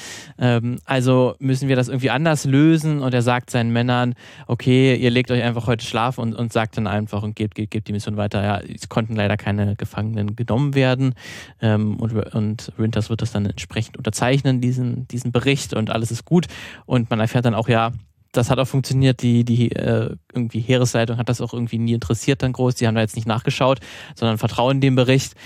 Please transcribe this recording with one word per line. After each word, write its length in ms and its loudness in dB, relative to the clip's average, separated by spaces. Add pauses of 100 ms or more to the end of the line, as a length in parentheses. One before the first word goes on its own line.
(360)
Ähm, 480 0
also 540 2
müssen 300 0
wir 80 4
das 100 2
irgendwie 240 -2
anders 340 2
lösen. 580 4
Und 120 0
er 80 4
sagt 280 0
seinen 220 0
Männern, 420 2 (340)
okay, 480 4
ihr 140 2
legt 200 0
euch 140 2
einfach 240 -2
heute 180 -2
schlafen 360 -2
und, 120 -2
und 180 -4
sagt 240 0
dann 120 -2
einfach 340 -2
und 140 -6
gebt, 180 -4
gebt, 160 -6
gebt 160 -6
die 60 -6
Mission 240 -4
weiter. 260 -2
Ja, 160 0
es 300 -12
konnten 260 -2
leider 220 0
keine 400 -2
Gefangenen 580 -4
genommen 400 -2
werden. 400 2 (480)
Ähm, 360 2
und, 140 -2 (220)
und 440 -4
Winters 320 -2
wird 120 -2
das 80 -2
dann 160 -2
entsprechend 500 -6
unterzeichnen, 640 0
diesen, 460 -2
diesen 240 -6
Bericht 420 0
und 180 -2
alles 200 -2
ist 140 -8
gut. 240 2 (360)
Und 260 0
man 100 0
erfährt 240 0
dann 100 2
auch, 140 -2
ja, 80 4 (560)
das 180 2
hat 80 2
auch 80 0
funktioniert, 560 2
die, 220 4
die, 280 2
äh, 440 -2 (160)
irgendwie 280 -4
Heeresleitung 560 2
hat 120 -4
das 120 -2
auch 120 -6
irgendwie 260 -4
nie 160 0
interessiert 480 -2
dann 100 0
groß, 220 0
die 120 0
haben 80 2
da 60 2
jetzt 160 -2
nicht 100 -6
nachgeschaut, 540 0 (340)
sondern 240 0
vertrauen 420 0
dem 140 4
Bericht 400 2 (120)